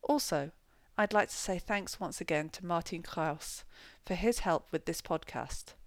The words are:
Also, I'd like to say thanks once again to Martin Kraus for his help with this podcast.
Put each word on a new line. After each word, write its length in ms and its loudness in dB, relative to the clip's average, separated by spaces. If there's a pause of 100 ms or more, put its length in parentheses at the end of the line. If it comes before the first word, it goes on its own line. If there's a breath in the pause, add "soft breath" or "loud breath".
Also, 500 2 (440 soft breath)
I'd 160 4
like 160 6
to 80 -8
say 220 0
thanks 420 -2
once 200 -4
again 300 2
to 140 -12
Martin 380 -2
Kraus 640 -4 (400 loud breath)
for 100 -2
his 260 2
help 300 2
with 160 -2
this 160 -4
podcast. 720 -4 (120)